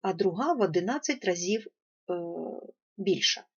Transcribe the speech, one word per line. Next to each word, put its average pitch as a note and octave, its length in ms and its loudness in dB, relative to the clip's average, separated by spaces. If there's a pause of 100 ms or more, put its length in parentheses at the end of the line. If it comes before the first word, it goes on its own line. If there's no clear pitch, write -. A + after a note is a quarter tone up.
а F#3+ 100 0
друга G3+ 400 2
в B3+ 80 2
одинадцять G3 640 0
разів, F#3 420 0
е, - 480 -10 (800)
більша. - 480 2 (120)